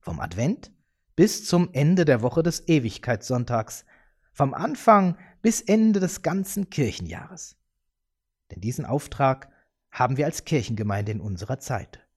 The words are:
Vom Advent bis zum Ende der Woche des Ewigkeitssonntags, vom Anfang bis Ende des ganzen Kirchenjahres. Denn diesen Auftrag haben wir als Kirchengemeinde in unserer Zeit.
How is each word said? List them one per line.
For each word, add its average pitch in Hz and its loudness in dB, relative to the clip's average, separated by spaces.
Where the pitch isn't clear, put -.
Vom 85 -8
Advent 107 -4
bis 208 2
zum 175 2
Ende 160 4
der 123 4
Woche 123 0
des 165 -2
Ewigkeitssonntags, 120 -2
vom - 0
Anfang 202 4
bis 226 2
Ende 220 4
des 185 -2
ganzen 190 -4
Kirchenjahres. - -6
Denn 87 -14
diesen 123 -4
Auftrag 135 -2
haben 127 0
wir 143 0
als - -6
Kirchengemeinde 104 -2
in 107 -6
unserer 101 -6
Zeit. - -10